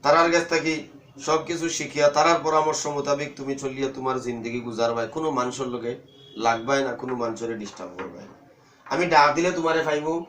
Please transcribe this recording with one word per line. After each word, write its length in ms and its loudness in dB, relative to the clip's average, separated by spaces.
তারার 280 6
কাছ 200 4
থেকে 200 0
সব 220 2
কিছু 180 -4
শিখিয়া, 300 0
তারার 300 6
পরামর্শ 400 2
মোতাবেক 520 -2
তুমি 240 -4
চলিয়া 340 -4
তোমার 200 -2
জিন্দগি 340 -6
গুজারবা। 460 -2
কোনো 220 -4
মানুষের 360 -4
লগে 180 -6
লাগবাই 500 0
না, 140 -4
কোনো 220 -6
মানুষের 360 -6
ডিস্টার্ব 400 -12
করবাই 320 -12
না। 60 -20
আমি 180 0
ডাক 220 8
দিলে 220 2
তোমারে 300 2
পাইমু? 260 -2